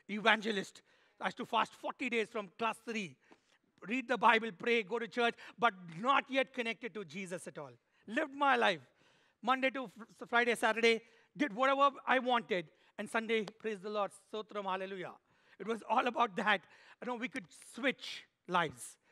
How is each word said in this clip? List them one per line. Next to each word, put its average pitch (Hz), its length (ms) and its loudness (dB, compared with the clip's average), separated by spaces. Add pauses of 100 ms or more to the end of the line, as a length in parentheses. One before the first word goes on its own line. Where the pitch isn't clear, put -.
evangelist. 214 760 0 (380)
I 214 60 -4
used - 120 -4
to 233 80 -6
fast 220 280 0
forty 262 360 -6
days 226 200 0
from 202 280 -8
class 226 260 -2
three. 208 320 -6 (720)
Read 247 200 -4
the 247 100 0
Bible, 226 380 4
pray, 233 260 2
go 208 160 -6
to 226 100 -6
church, 233 260 0 (240)
but 220 140 4 (260)
not 262 300 2
yet 262 240 0
connected 226 420 -6
to 202 100 -8
Jesus 175 420 -10
at 175 100 -14
all. 143 140 -12 (360)
Lived 269 280 -4
my 277 220 4
life. 208 240 2 (600)
Monday 254 280 2
to 233 260 -8
fr-, 220 300 -18
Friday, 240 280 4
Saturday, 226 460 4 (340)
did 196 200 0
whatever 269 360 4 (160)
I 247 120 4
wanted. 220 480 0 (320)
And 208 100 -8
Sunday, 220 380 0 (120)
praise 220 220 -6
the 202 80 -10
Lord, 208 220 -2 (200)
Stotram, 214 340 -8
hallelujah. 190 480 -6 (460)
It 190 80 -10
was 220 220 -6
all 233 180 2
about 233 300 0
that. 220 240 2 (400)
You 214 60 -10
know, 247 80 -6
we 240 140 -8
could 220 160 -10 (300)
switch - 500 -4 (240)
lives. 170 500 -2 (120)